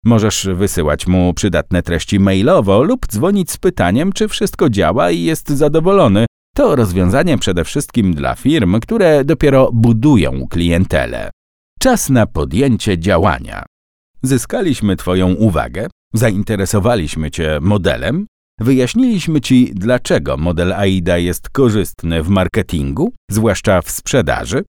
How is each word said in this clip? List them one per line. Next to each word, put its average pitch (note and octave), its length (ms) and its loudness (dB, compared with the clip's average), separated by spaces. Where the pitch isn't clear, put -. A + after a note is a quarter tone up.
Możesz A2 500 2
wysyłać F2 520 -2
mu F2+ 280 2
przydatne F2 480 -2
treści F2 380 -2
mailowo G2 640 2
lub A#3+ 240 0
dzwonić F3+ 440 0
z - 60 -8
pytaniem, D3 560 0
czy G#3+ 160 -2
wszystko - 420 -2
działa G#2 400 2
i E3+ 120 -2
jest D#3+ 260 -4
zadowolony. D3+ 800 2
To B3+ 200 2
rozwiązanie B2+ 600 2
przede F2 260 -2
wszystkim G2 500 -2
dla C2+ 200 -4
firm, A#2+ 460 0
które D#3+ 440 2
dopiero C#3 480 2
budują A2+ 760 2
klientelę. E2+ 800 -2
Czas B3 300 0
na A#2 160 4
podjęcie F#2 720 -2
działania. E2 680 -2
Zyskaliśmy C3 760 -2
Twoją F#2 360 0
uwagę, E2 560 -2
zainteresowaliśmy G2+ 1160 -2
Cię D#2 300 -4
modelem, F#2+ 680 -2
wyjaśniliśmy D3+ 800 0
Ci, B2 340 2
dlaczego F#2+ 640 -2
model F2 360 -2
aida F#2 460 0
jest F2 300 -4
korzystny G2 760 0
w E2 60 -4
marketingu, F#2 840 -2
zwłaszcza G2+ 520 0
w - 80 -10
sprzedaży. G#2+ 800 -2